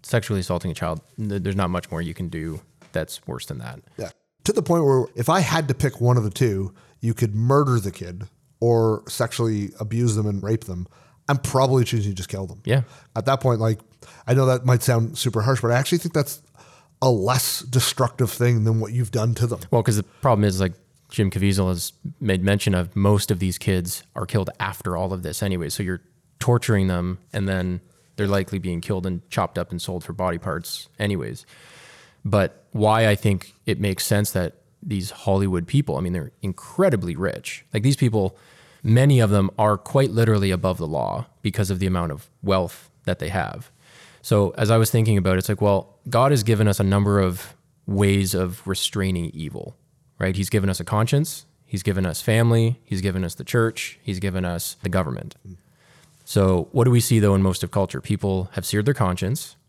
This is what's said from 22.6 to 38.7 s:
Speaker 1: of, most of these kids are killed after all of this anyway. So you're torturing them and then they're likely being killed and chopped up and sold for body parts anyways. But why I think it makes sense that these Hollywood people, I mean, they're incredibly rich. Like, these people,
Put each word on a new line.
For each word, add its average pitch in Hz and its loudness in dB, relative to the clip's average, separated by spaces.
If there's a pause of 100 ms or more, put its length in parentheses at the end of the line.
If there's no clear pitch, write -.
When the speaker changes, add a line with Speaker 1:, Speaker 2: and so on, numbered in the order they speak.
Speaker 1:
of, 90 -2
most 101 2
of 92 0
these 92 -2
kids 92 -2 (100)
are 92 -6
killed 95 -2 (100)
after 92 -4
all 92 -4
of 90 -6
this 80 -6
anyway. 90 -2
So - -6
you're 90 -4 (380)
torturing 110 2
them 90 -2 (140)
and 98 -2
then 90 -2 (360)
they're 101 -2
likely 98 -2
being 87 -4
killed 92 -4
and 90 -6
chopped - -4
up 87 -6
and 85 -8
sold 90 -8
for - -12
body 87 -4
parts - -8 (100)
anyways. 92 -4 (800)
But 101 0
why 107 4
I 104 4
think - -2 (140)
it 90 -2
makes 98 -2
sense 104 2
that 90 -2 (260)
these 98 -6
Hollywood 95 0
people, 135 0
I 69 -2
mean, 90 -2
they're 78 -6 (100)
incredibly 95 -2
rich. - -6 (100)
Like, 107 0
these 135 2
people, 104 0 (480)